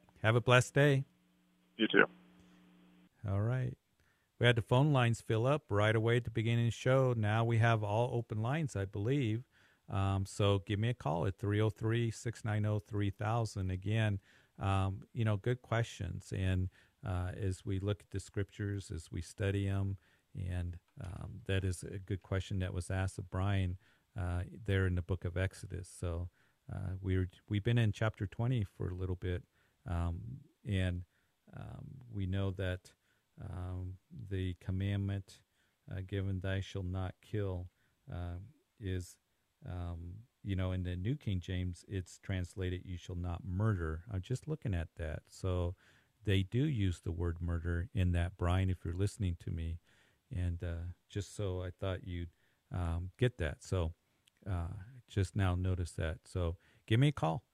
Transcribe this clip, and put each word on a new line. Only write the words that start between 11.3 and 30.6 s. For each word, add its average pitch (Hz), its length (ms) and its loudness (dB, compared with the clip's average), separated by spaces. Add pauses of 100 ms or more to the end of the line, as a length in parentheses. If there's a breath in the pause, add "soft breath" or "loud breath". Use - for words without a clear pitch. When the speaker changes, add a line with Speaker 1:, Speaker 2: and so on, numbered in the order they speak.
Speaker 1:
three 104 240 2
oh 107 80 4
three, 113 420 0
six - 320 -8
nine 107 220 0
oh, 107 140 2
three 101 300 -2
thousand. 107 640 -2
Again, 101 480 0 (400)
um, 98 440 0 (100)
you 113 120 0
know, 107 120 2
good 123 240 -2
questions. 98 760 -4
And, 92 340 2 (360)
uh, 90 340 -2
as 95 260 -4
we 98 140 -2
look 101 220 -2
at - 100 -20
the 101 80 -4
scriptures, 101 760 -6
as 85 180 -10
we 90 100 -4
study 98 460 0
'em, 98 300 0 (380)
and, 90 420 -4 (240)
um, - 440 -10
that 95 180 2
is 92 200 -2
a 98 160 -8
good 95 240 -4
question 98 360 -2
that 92 140 -2
was 92 160 -4
asked 95 300 -2
of 95 100 -8
Brian, 95 480 2 (420)
uh, 87 240 -2 (220)
there 95 220 4
in 90 80 2
the 90 80 0
book - 200 -2
of 87 140 -4
Exodus. 92 500 -4
So, 87 420 -6 (420)
uh, 95 280 -6
we're, 92 300 0 (180)
we've 104 160 0
been 120 140 2
in 110 140 4
chapter 107 360 -2
twenty 120 360 -2
for - 260 -6
a 90 60 -6
little 92 200 -2
bit, 90 280 -4 (440)
um, 87 540 -4 (260)